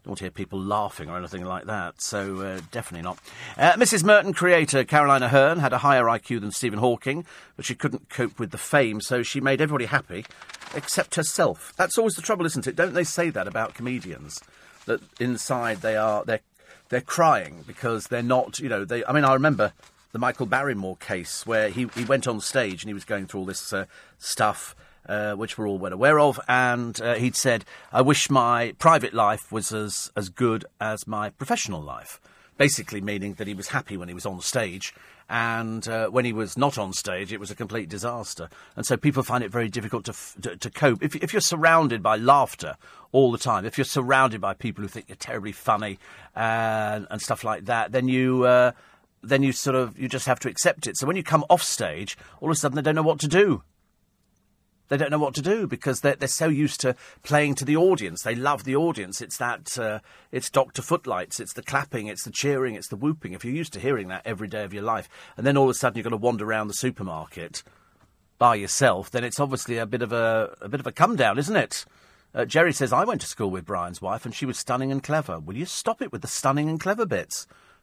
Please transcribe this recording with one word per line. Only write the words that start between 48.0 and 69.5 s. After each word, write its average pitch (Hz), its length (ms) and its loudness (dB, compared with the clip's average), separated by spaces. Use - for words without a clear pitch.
you, 127 360 2
uh, 123 300 8
then 135 180 2
you 135 120 4
sort 135 220 0
of, 123 220 0
you 127 100 -6
just 123 200 -4
have 127 140 0
to 127 80 -4
accept - 360 0
it. 113 120 -6
So 131 100 -2
when 175 80 0
you 185 80 -4
come 156 260 2
off 175 140 6
stage, 90 520 -4
all 151 80 -2
of 160 40 2
a - 20 2
sudden 139 200 0
they 147 80 -2
don't 156 120 2
know 160 60 2
what 156 200 2
to 156 60 0
do. 170 360 4
They 143 100 0
don't 143 140 0
know 151 80 2
what 139 160 0
to 147 60 -2
do 196 260 0
because 127 340 -4
they're, 143 160 2
they're 139 100 -4
so 160 220 0
used 147 320 0
to 127 160 0
playing 147 320 2
to 139 100 -6
the 147 120 2
audience. 147 460 2
They 117 120 -2
love 135 300 0
the 135 100 0
audience. 139 460 -2
It's - 160 -10
that, 120 420 -6
uh, 107 200 -4
it's - 160 -4
Doctor 135 320 2
Footlights, 117 580 -4
it's 107 140 -12
the - 80 -12
clapping, 131 460 -4
it's 104 180 -10
the 120 40 -10
cheering, 131 460 -2
it's 87 140 -12
the 101 80 -10
whooping. 151 340 -4
If 92 140 -10
you're 120 80 -4
used 156 180 -6
to - 80 -12
hearing 107 300 -2
that 92 160 -8
every 107 240 -6
day 107 160 -6
of 92 80 -12
your 101 100 -8
life, 110 240 -2
and 117 100 0
then 139 80 4
all 139 80 6
of 131 60 6
a 123 60 2
sudden 117 200 0
you've 113 80 -6
got 113 60 -4
to 113 80 -2
wander 113 260 0
around 110 240 -2
the 101 60 -8
supermarket 85 880 -8
by 120 180 6
yourself, 98 540 2
then 120 140 -2
it's 120 160 -6
obviously 131 380 -2